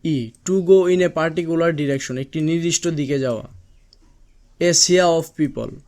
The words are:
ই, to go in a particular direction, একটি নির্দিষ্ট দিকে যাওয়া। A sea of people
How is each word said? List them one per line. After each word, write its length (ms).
ই, 260
to 80
go 320
in 140
a 80
particular 640
direction, 440
একটি 240
নির্দিষ্ট 480
দিকে 300
যাওয়া। 300
A 120
sea 260
of 260
people 340